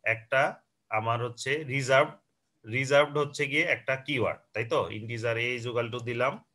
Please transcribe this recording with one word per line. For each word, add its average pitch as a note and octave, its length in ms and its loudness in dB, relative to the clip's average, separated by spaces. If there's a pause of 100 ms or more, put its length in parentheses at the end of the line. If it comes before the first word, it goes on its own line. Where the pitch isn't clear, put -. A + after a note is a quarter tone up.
(140)
একটা C3+ 280 0 (560)
আমার A2+ 280 0
হচ্ছে B2 240 -8 (240)
রিজার্ভ, C3+ 340 4 (680)
রিজার্ভড C#3+ 460 4
হচ্ছে D3 200 -4 (100)
গিয়ে D#3 120 2 (100)
একটা C3 200 -2 (120)
কিওয়ার্ড, A#2 340 -2 (140)
তাই A2+ 180 -4
তো? D3 60 2 (200)
integer A2+ 460 -4
a - 20 -2 (100)
is A2+ 120 -10
equal A#2 260 -2
to B2 40 -6 (100)
দিলাম B2 240 0 (220)